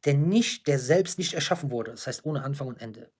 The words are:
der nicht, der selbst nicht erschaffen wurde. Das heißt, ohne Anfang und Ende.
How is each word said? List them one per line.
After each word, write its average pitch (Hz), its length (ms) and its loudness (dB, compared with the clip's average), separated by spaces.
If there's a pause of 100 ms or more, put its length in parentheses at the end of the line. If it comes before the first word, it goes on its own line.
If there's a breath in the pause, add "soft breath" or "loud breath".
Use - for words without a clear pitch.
der 143 100 4
nicht, 175 520 2
der 139 120 4
selbst 156 400 2
nicht 175 160 -4
erschaffen 160 360 -2
wurde. 117 220 -4
Das - 140 -12
heißt, - 180 -8
ohne 151 180 -2
Anfang 139 260 -4
und 123 120 -12
Ende. 113 400 -14